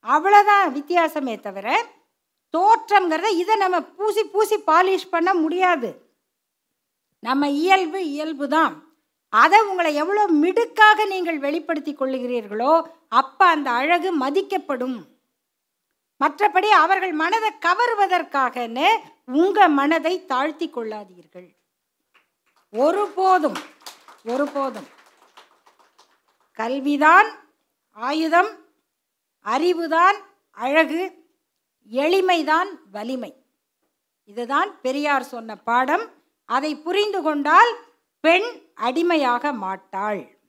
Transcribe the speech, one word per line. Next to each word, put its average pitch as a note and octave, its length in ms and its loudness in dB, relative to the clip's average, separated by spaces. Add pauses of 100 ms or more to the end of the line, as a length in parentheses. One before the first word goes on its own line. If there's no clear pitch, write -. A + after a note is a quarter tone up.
அவ்வளவுதான் G4 680 4
வித்தியாசமே D4+ 640 -2
தவிர, G3 280 -12 (840)
தோற்றம்ங்கிறத F#4+ 840 2
இதை F4+ 200 0
நம்ம F#4 220 0 (140)
பூசி G#4 340 -2
பூசி G#4 360 0
பாலிஷ் F4+ 500 2
பண்ண E4+ 220 0
முடியாது. E4 560 0 (1300)
நம்ம C#4 320 0
இயல்பு F#4 500 2
இயல்பு D4 420 -6
தான். D4+ 260 2 (600)
அதை D#4+ 280 6
உங்களை F#4 340 -2
எவ்வளோ G4 280 0 (100)
மிடுக்காக G#4+ 720 2
நீங்கள் F4 340 -4
வெளிப்படுத்தி D4+ 540 -6
கொள்ளுகிறீர்களோ, B3 800 -2 (360)
அப்ப - 360 0
அந்த D4+ 260 2
அழகு D#4+ 460 0
மதிக்கப்படும். C#4 800 -4 (1200)
மற்றபடி F#4+ 540 0
அவர்கள் F4+ 380 2
மனதை G4 360 -2 (100)
கவருவதற்காகன்னு E4+ 1300 0 (380)
உங்க F4+ 420 4
மனதை D4+ 460 0 (100)
தாழ்த்தி D4 440 -4
கொள்ளாதீர்கள். F#3+ 800 -14 (1200)
ஒருபோதும், F4+ 840 0 (680)
ஒருபோதும். C4 640 -6 (1700)
கல்விதான் D4 680 4 (680)
ஆயுதம், D#4+ 540 0 (920)
அறிவுதான் E4 720 0 (400)
அழகு, D4 440 -2 (880)
எளிமைதான் E4+ 760 0 (220)
வலிமை. A3+ 400 -10 (960)
இதுதான் B3+ 400 -4 (120)
பெரியார் C#4 440 -2
சொன்ன A3+ 320 -14
பாடம். C4 480 0 (440)
அதை C4+ 280 -2
புரிந்து F#4+ 440 -2
கொண்டால் D#4 500 4 (520)
பெண் F#4 260 2 (260)
அடிமையாக C#4 800 -2
மாட்டாள். G3 680 -8 (280)